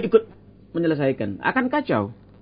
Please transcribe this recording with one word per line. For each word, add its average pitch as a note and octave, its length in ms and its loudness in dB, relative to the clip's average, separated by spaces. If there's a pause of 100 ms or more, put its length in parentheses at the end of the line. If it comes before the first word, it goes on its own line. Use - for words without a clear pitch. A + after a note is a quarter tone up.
ikut A3 240 4 (480)
menyelesaikan. C#3 640 -2
Akan B3+ 320 0
kacau. A#2 400 0 (300)